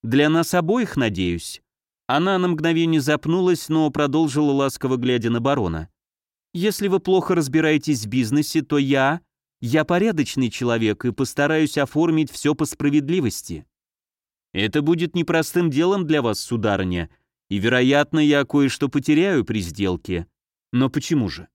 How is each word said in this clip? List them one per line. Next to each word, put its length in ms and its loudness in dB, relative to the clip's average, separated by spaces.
«Для 260 2
нас 280 0
обоих, 420 0
надеюсь». 640 -2
Она 320 0
на 100 0
мгновение 500 0
запнулась, 720 0
но 220 2
продолжила, 600 0
ласково 460 -2
глядя 320 0
на 100 0
барона. 500 -2
«Если 340 -2
вы 120 2
плохо 360 0
разбираетесь 720 0
в 40 -8
бизнесе, 540 0
то 160 0
я... 420 2
я 240 0
порядочный 640 0
человек 560 -2
и 60 0
постараюсь 640 0
оформить 540 0
всё 240 0
по 100 -2
справедливости». 1000 -2
«Это 300 -2
будет 340 0
непростым 540 0
делом 360 0
для 160 0
вас, 200 -2
сударыня, 680 -2
и, 80 -4
вероятно, 600 2
я 260 4
кое-что 440 0
потеряю 560 0
при 160 -4
сделке». 680 -4
«Но 160 2
почему 400 -2
же?» 260 -14